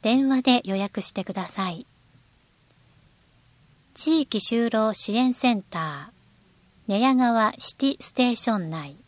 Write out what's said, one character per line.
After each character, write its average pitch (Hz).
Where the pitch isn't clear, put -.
電 262
話 262
で 247
予 196
約 202
し -
て 190
く 190
だ 180
さ 185
い。 165
地 320
域 -
就 233
労 220
支 208
援 254
セ 247
ン 196
タ 156
ー、 -
寝 202
屋 262
川 233
シ -
テ 269
ィ 269
ス -
テ 247
ー 220
シ -
ョ 208
ン 165
内。 151